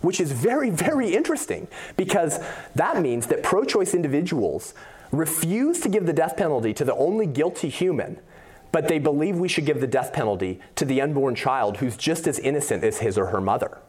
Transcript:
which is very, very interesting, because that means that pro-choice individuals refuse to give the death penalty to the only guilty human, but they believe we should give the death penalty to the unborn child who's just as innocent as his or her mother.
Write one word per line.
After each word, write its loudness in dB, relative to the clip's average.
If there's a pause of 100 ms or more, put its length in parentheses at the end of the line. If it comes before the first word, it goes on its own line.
which 2
is 0
very, 2
very 0
interesting, -2 (280)
because 2 (360)
that 2
means 0
that 2
pro-choice 2
individuals 0 (380)
refuse 0
to -2
give 2
the 2
death 2
penalty 0
to -2
the 2
only 2
guilty 0
human, -2 (520)
but 2
they 2
believe 0
we 0
should 0
give 0
the 0
death 0
penalty -2 (160)
to 0
the 2
unborn 0
child 0
who's -2
just -2
as -2
innocent 0
as 2
his 0
or 2
her 0
mother. -2 (120)